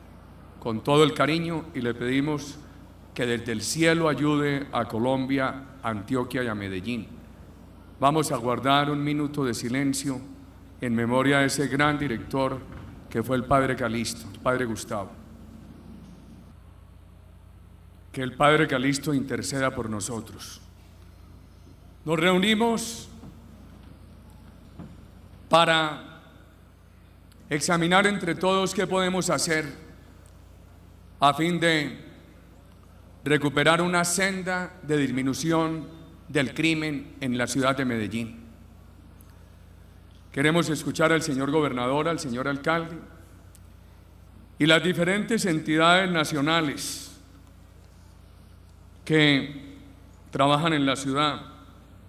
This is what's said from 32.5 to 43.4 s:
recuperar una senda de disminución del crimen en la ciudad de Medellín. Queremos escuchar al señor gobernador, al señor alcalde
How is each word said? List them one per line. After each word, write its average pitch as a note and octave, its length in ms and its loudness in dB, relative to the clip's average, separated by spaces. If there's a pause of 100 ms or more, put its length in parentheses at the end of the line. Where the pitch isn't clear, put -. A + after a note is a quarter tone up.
recuperar D3 580 4
una F3 220 2
senda F#3 800 -2
de D3+ 160 0
disminución C#3+ 1000 0 (300)
del C3+ 240 0
crimen D#3 720 -2
en B2 160 -2
la B2 80 0
ciudad C3 280 2
de C3+ 120 -2
Medellín. A2+ 520 -4 (1900)
Queremos D#3 380 2
escuchar D#3 420 2
al D#3+ 120 4
señor C3+ 280 -2
gobernador, C#3 560 0
al E3 120 -2
señor B2+ 280 -4
alcalde D#3+ 520 -2 (1600)